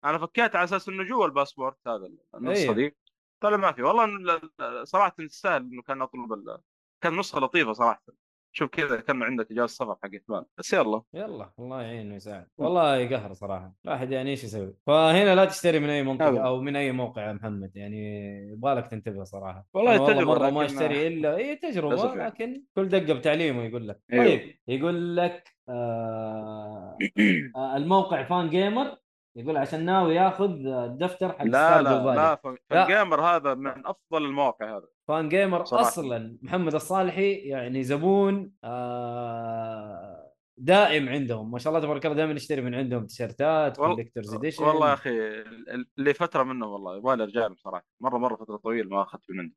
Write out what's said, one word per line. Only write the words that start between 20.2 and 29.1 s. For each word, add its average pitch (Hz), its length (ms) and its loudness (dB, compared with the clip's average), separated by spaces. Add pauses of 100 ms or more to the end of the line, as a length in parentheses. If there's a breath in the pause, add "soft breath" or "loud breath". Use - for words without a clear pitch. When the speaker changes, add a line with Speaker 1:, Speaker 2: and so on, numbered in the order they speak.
Speaker 2:
مرة 135 120 2
ما 147 120 0
Speaker 1:
لكن 143 120 -2
Speaker 2:
أشتري 147 320 0
إلا، 160 300 0
إيه، 277 240 -4
تجربة، 175 340 -2
Speaker 1:
للأسف 247 220 0
يعني. 196 140 -4
Speaker 2:
لكن 254 340 -10 (120)
كل 190 120 0
دقة 175 260 2
بتعليمه 151 480 0
يقول 113 260 -6
لك. 101 140 -14 (100)
Speaker 1:
أيوه. 123 120 6
Speaker 2:
طيب، 165 340 4 (100)
يقول 170 480 -2
لك، 175 400 -2 (120)
آه، 110 1300 -6
Speaker 1:
<clears throat> 101 580 2
Speaker 2:
آه، 135 200 -4
الموقع 175 480 2
فان 170 260 0
جيمر 208 460 0 (400)